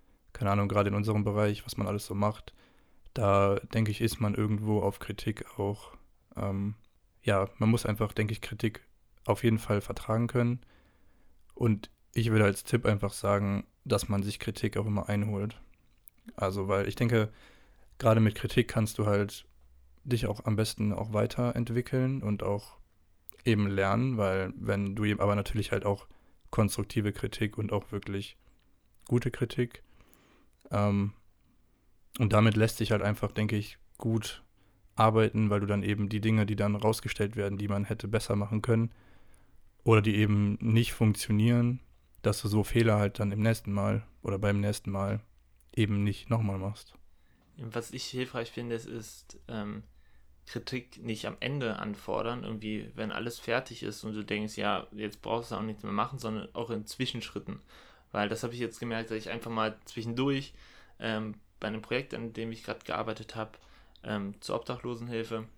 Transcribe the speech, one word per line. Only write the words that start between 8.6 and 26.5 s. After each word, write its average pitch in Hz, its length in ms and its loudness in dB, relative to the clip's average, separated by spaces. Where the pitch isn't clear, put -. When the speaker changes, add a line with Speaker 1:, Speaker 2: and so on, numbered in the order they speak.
Speaker 1:
auf - 180 2
jeden 110 140 6
Fall 104 220 0
vertragen 113 460 -2
können. 120 340 2
Und 110 360 2
ich 113 160 2
würde 107 140 6
als 101 200 4
Tipp - 220 2
einfach 101 260 2
sagen, 101 540 0
dass 107 240 0
man 98 140 2
sich 101 160 -4
Kritik - 400 -2
auch 104 80 0
immer 104 220 -2
einholt. 104 520 -2
Also, 98 320 -2
weil 98 200 2
ich 104 60 -4
denke, 113 360 2
gerade 113 220 6
mit 107 160 6
Kritik - 320 2
kannst 110 280 0
du 107 100 0
halt 101 400 0
dich 120 220 0
auch 101 200 -4
am 107 100 2
besten 107 380 0
auch 107 180 -4
weiterentwickeln 120 1120 0
und 104 200 -2
auch 101 360 -4
eben 104 240 4
lernen, 101 480 2
weil 95 400 0
wenn 101 380 -2
du 104 100 -2
eben 104 160 2
aber 101 140 4
natürlich 104 380 -2
halt 104 120 0
auch 101 220 -2